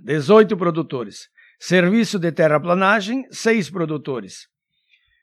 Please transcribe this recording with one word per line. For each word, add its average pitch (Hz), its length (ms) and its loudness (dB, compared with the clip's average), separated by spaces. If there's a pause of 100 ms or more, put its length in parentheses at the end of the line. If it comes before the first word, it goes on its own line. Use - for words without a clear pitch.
dezoito 165 540 4
produtores. 156 720 -6 (320)
Serviço 185 580 2
de 170 140 -2
terraplanagem, 185 1000 0
seis 220 380 -2
produtores. 147 800 -8 (760)